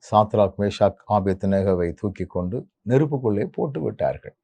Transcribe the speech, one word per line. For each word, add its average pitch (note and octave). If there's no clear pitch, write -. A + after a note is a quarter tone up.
சாத்ராக், G#2+
மேஷாக், G2+
ஆபேத்நேகோவை G2
தூக்கி F#2
கொண்டு F2+
நெருப்புக்குள்ளே C3
போட்டு D#3
விட்டார்கள். -